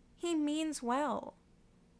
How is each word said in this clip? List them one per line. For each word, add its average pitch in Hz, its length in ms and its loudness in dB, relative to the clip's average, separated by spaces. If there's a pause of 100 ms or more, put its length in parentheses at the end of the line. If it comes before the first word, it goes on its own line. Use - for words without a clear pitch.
(140)
"He 339 220 0
means 302 440 0
well." 254 540 0 (640)